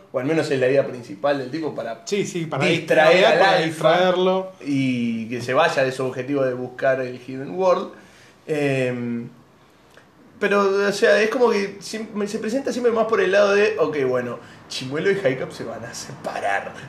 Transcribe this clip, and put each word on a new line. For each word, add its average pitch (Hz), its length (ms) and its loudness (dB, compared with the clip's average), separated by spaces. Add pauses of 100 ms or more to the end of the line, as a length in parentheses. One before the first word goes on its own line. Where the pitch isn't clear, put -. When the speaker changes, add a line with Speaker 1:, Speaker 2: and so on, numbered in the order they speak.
(120)
Speaker 1:
o 131 80 -2
al 123 60 -4
menos 156 260 0
es 135 80 2
la 127 80 4
idea 139 180 4
principal 143 520 -4
del 123 120 -8
tipo 147 240 -6
para 113 320 -8
Speaker 2:
Sí, 196 200 -2
sí, 170 220 -6
para 143 180 -2
Speaker 1:
distraer 160 500 4
Speaker 2:
distraer, 190 180 6
Speaker 1:
al 165 60 4
Speaker 2:
para 196 240 6
Speaker 1:
alfa - 20 0 (260)
Speaker 2:
distraerlo. 185 600 2 (100)
Speaker 1:
y 120 680 -2
que 120 120 -6
se 123 120 -4
vaya 147 300 2
de 131 100 0
su 131 120 -4
objetivo 131 380 -2
de 127 100 0
buscar 131 460 -2
el 123 160 -6
Hidden 131 400 -12
World. 185 360 0 (540)
Em, 127 840 -2 (1080)
pero, 202 480 2
o 196 40 0
sea, 208 300 4
es 214 80 2
como 240 200 2
que 190 300 -2
siem-, 208 480 -8
se 214 120 -6
presenta 233 340 -4
siempre 240 180 2
más 156 140 2
por 202 160 2
el 185 100 2
lado 202 240 4
de, 208 240 2
ok, 147 260 0
bueno, 120 320 -2 (300)
Chimuelo 147 420 -4
y 196 40 4
Hiccup - 380 -2
se - 120 -12
van 113 220 -10
a - 80 -14
separar. - 800 -6 (160)